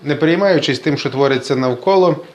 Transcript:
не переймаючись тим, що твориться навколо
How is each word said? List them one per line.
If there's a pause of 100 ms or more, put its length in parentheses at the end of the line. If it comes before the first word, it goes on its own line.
не
переймаючись
тим,
що
твориться
навколо (200)